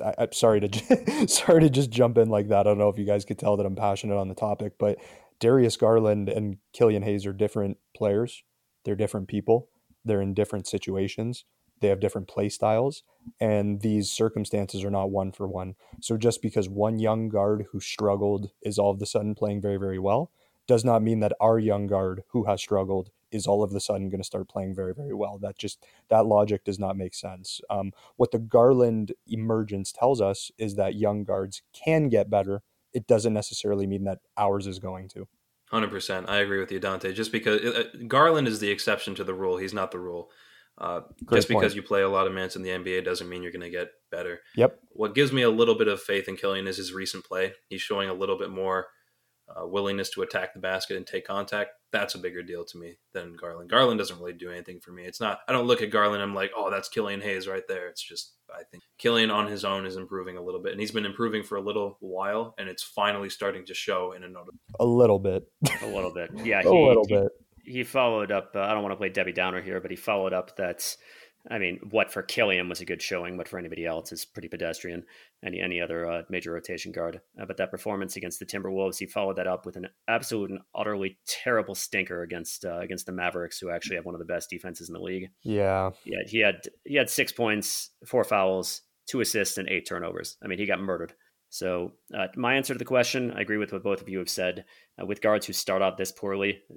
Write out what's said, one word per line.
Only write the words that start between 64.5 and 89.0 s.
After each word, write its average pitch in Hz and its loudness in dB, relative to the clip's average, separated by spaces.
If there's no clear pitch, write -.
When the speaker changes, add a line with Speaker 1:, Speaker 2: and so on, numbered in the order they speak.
Speaker 1:
A 123 4
little 117 8
bit. 95 0
<laughs> - 0
Speaker 3:
A - -8
little 95 -4
bit. 87 -8
Yeah, 101 4
Speaker 1:
A - 4
Speaker 3:
he, - 8
Speaker 1:
little 113 10
Speaker 3:
he, 104 4
Speaker 1:
bit. 98 4
Speaker 3:
he 127 -4
followed 113 2
up, 98 -2
uh, 98 0
I 104 0
don't 107 0
wanna 98 -2
play 98 -2
Debbie 92 -2
Downer 90 -2
here, 92 -6
but 90 -8
he 90 -10
followed 98 0
up 92 -4
that, 90 -6
I 120 -6
mean, 90 -4
what 107 2
for 98 -6
Killian 92 0
was 90 -6
a 90 -12
good 87 -6
showing, 90 -6
what 85 -10
for - -10
anybody 82 -10
else 82 -6
is 85 -10
pretty 85 -14
pedestrian. 85 -8
Any, 90 -8
any 90 -4
other, 85 -4
uh, 85 -4
major 85 -6
rotation 85 -10
guard. 85 -8
Uh, 98 -12
but 95 -10
that 95 -4
performance 98 -6
against 92 -10
the 104 -14
Timberwolves, 95 -4
he 95 -10
followed 98 -4
that 90 -4
up 92 -4
with 90 -12
an 92 -12
absolute 113 -2
and 98 -10
utterly 101 -4
terrible 110 -2
stinker 90 -4
against, 87 -10
uh, 87 -6
against 90 -8
the 92 -8
Mavericks, 90 -4
who 90 -8
actually 85 -6
have 85 -6
one 87 -10
of 82 -10
the 85 -10
best 85 -6
defenses 87 -12
in 85 -12
the 87 -10
league. 92 -8
Speaker 1:
Yeah. 95 0
Speaker 3:
Yeah, 98 -6
he 107 -2
had, 104 2
he 143 -10
had 135 4
six - 0
points, 107 -2
four 120 2
fouls, 95 0